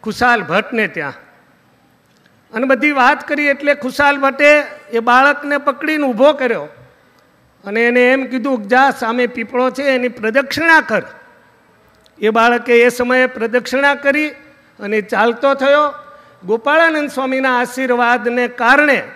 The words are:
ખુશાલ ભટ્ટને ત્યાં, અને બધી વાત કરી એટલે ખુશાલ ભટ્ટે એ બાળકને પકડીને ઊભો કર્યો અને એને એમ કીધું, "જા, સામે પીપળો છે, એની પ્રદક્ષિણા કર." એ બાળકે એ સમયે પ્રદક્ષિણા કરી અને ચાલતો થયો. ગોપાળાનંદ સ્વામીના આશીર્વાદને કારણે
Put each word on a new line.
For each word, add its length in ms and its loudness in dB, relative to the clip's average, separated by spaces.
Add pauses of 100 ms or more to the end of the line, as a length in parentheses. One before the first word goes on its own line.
ખુશાલ 400 0
ભટ્ટને 460 -2
ત્યાં, 240 -8 (1400)
અને 120 -2
બધી 260 2
વાત 360 2
કરી 180 -2
એટલે 280 0
ખુશાલ 420 0
ભટ્ટે 440 4 (320)
એ 60 -2
બાળકને 600 2
પકડીને 480 -2
ઊભો 260 4
કર્યો 360 -4 (960)
અને 220 -2
એને 260 4
એમ 140 0
કીધું, 420 -4
"જા, 220 4
સામે 360 -4
પીપળો 440 -4
છે, 120 -10
એની 260 -2
પ્રદક્ષિણા 720 0
કર." 220 -4 (1160)
એ 100 -2
બાળકે 540 2
એ 60 4
સમયે 380 0
પ્રદક્ષિણા 680 -2
કરી 360 -2 (500)
અને 200 -2
ચાલતો 540 0
થયો. 400 2 (500)
ગોપાળાનંદ 680 0
સ્વામીના 500 -2
આશીર્વાદને 880 -2
કારણે 540 2 (140)